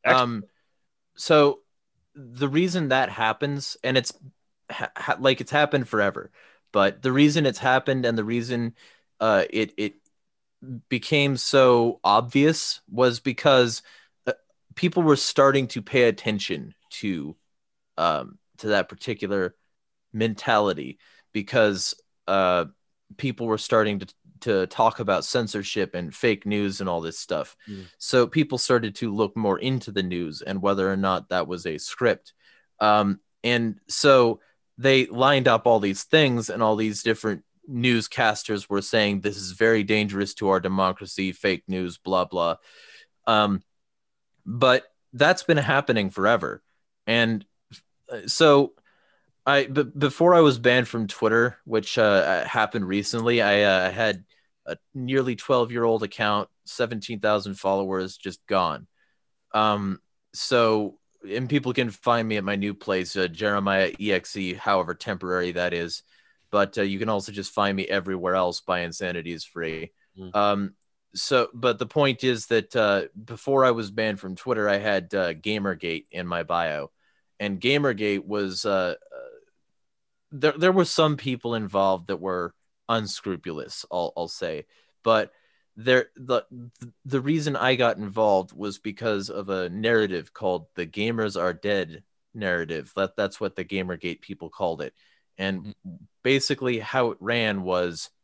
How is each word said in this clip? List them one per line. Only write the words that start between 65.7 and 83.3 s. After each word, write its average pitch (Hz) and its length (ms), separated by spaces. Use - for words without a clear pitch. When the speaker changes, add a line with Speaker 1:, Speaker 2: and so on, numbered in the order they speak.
Speaker 2:
is. 85 300
But, 101 280
uh, 104 40
you 98 160
can 110 100
also 101 240
just 98 200
find 101 240
me 95 100
everywhere 92 480
else 90 260
by 90 200
Insanity 87 520
is 80 120
Free. 80 480
Speaker 1:
Mm. 92 180
Speaker 2:
Um, 101 380
so, 123 400
but 120 240
the 120 80
point 135 360
is 123 240
that, 110 300
uh, 101 300
before 131 420
I 127 60
was 113 200
banned 107 300
from 95 160
Twitter, 110 320
I 101 80
had, 101 380
uh, 90 180
Gamergate 87 800
in 87 160
my 87 160
bio. 80 480
And 101 200
Gamergate 117 640
was, 98 400
uh, 92 300
uh, - 240
there, 143 220
there 175 200
were 185 120
some 151 320
people 123 380
involved 98 540
that 90 120
were 90 340
unscrupulous, 92 1000